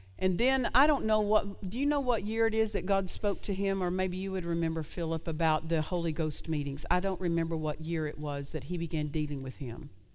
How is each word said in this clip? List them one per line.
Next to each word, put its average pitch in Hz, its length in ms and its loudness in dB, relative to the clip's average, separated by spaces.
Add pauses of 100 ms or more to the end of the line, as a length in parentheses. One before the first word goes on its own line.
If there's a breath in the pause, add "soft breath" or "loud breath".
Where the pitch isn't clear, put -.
(180 loud breath)
And 185 200 2
then, 254 360 2
I 285 140 6
don't 269 180 2
know 214 140 4
what, 202 500 0
do 214 80 -4
you 277 80 0
know 294 140 2
what 247 240 0
year 226 240 2
it 208 80 0
is 220 160 2
that 175 140 -2
God 196 240 2
spoke - 340 0
to 202 100 -2
him? 196 300 0
Or 175 80 0
maybe 185 260 0
you 190 140 -4
would 185 140 -2
remember, 165 360 0
Philip, 165 460 -4
about 160 400 2
the 160 140 2
Holy 170 320 0
Ghost 156 340 -2
meetings. 143 420 -2
I 180 120 4
don't 190 180 0
remember 165 380 0
what 156 240 -2
year 160 260 -2
it - 100 -6
was 143 340 -6
that 143 140 -4
he 175 120 -2
began 156 320 -2
dealing 147 340 -2
with 127 140 -8
him. 185 320 -6 (260)